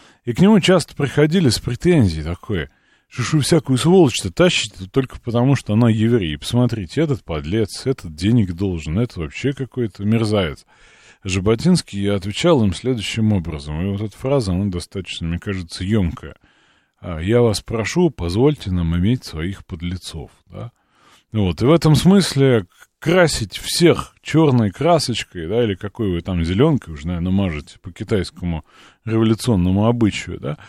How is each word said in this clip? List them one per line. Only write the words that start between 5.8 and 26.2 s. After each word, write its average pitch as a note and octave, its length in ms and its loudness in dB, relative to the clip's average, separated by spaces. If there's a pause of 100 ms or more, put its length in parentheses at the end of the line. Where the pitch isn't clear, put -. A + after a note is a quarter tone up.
еврей? G#2+ 480 0
Посмотрите, A#2 640 -2
этот D3 240 -2
подлец, E2+ 640 -6
этот F#2 280 -6
денег G2 380 0
должен, E2+ 460 -4
это A#2+ 220 -6
вообще E2 320 -6
какой-то A#2+ 520 -8
мерзавец". G#2 600 0 (580)
Жаботинский G2+ 880 0
отвечал G#2 540 0
им G2 80 2
следующим A2+ 600 -2
образом. D#2 500 -4
И G2 80 -4
вот G2 100 -4
эта G#2+ 160 -8
фраза, C3 360 -2
она F#2+ 140 -2
достаточно, F2 600 -8
мне E2+ 120 -4
кажется, F#2 460 -10
ёмкая. F#2 520 -2 (640)
"А, E2+ 180 -10
я G#2 220 2
вас A2+ 220 2
прошу, A2+ 480 -2
позвольте G#2+ 600 0
нам F2 260 0
иметь G#2+ 280 0
своих E2+ 420 -10
подлецов", F2 640 -10 (160)
да? A2 260 -16 (600)
Вот, F#2+ 300 0
и - 20 2
в C3+ 80 6
этом D#3+ 220 4
смысле C3+ 720 4 (320)
красить D#3+ 580 0
всех - 640 2
чёрной B2+ 500 4
красочкой, B2 760 -2
да, A2+ 180 0
или G#2 100 -2
какой G#2 360 -4
вы E2+ 100 -2
там F2 240 -2